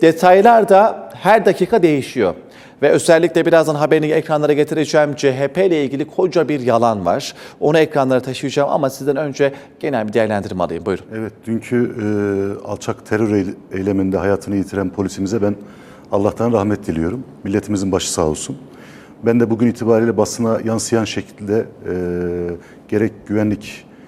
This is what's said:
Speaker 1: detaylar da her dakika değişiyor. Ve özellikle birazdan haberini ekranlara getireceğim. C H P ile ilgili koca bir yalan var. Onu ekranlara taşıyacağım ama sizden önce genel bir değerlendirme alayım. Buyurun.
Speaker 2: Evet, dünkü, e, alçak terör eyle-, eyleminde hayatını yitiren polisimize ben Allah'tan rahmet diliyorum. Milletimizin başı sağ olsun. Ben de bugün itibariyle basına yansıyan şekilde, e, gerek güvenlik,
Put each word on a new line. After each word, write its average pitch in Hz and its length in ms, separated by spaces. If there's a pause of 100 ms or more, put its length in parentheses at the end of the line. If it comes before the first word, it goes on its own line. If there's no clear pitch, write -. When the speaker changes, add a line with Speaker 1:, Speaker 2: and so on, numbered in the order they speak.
Speaker 1:
detaylar 190 680
da 196 460
her 202 320
dakika 190 360
değişiyor. 131 520 (480)
Ve 143 80
özellikle 165 560
birazdan 160 280
haberini 156 320
ekranlara 151 460
getireceğim. 147 640
C 139 220
H 139 100
P 180 180
ile 160 180
ilgili 135 200
koca 170 440
bir 147 120
yalan 113 460
var. 110 280 (260)
Onu 151 180
ekranlara 135 420
taşıyacağım 139 500
ama 139 200
sizden 135 260
önce 143 360 (280)
genel 113 280
bir 104 40
değerlendirme 101 520
alayım. 82 220
Buyurun. 95 180 (140)
Speaker 2:
Evet, 110 140 (140)
dünkü, 113 300
e, 104 920
alçak - 380
terör 107 260
eyle-, 101 220 (180)
eyleminde 95 440
hayatını 98 400
yitiren 95 340
polisimize 98 520
ben 104 120 (580)
Allah'tan 107 400
rahmet 104 340
diliyorum. 90 380 (200)
Milletimizin 98 480
başı 90 200
sağ 87 140
olsun. 78 300 (720)
Ben 117 140
de 110 100
bugün 113 160
itibariyle 113 500
basına 113 480
yansıyan 110 400
şekilde, 104 540
e, - 360 (920)
gerek 107 240 (140)
güvenlik, - 600 (220)